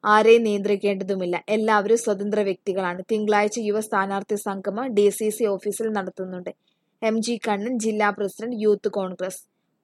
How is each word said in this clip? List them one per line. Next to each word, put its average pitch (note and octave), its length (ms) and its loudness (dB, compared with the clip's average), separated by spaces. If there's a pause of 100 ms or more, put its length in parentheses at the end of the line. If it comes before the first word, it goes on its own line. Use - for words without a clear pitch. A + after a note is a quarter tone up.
ആരെയും A3 400 6
നിയന്ത്രിക്കേണ്ടതുമില്ല. G3 920 0 (140)
എല്ലാവരും A3 480 2
സ്വതന്ത്ര G#3 440 -2
വ്യക്തികളാണ്. F#3 640 -4
തിങ്കളാഴ്ച G#3 580 0
യുവ G#3 200 -2
സ്ഥാനാർത്ഥി G3 580 -2
സംഗമം G3+ 520 -6
ഡി G#3 180 4
സി G#3+ 200 -2
സി G#3 180 -2
ഓഫീസിൽ G3+ 420 -2
നടത്തുന്നുണ്ട്. F#3 640 -6 (500)
എം A3 200 0
ജി A#3 180 -2
കണ്ണൻ, G#3+ 400 -4
ജില്ലാ G#3+ 320 2
പ്രസിഡന്റ്, G#3 480 -6
യൂത്ത് G#3 320 2
കോൺഗ്രസ്. F#3 500 -6 (420)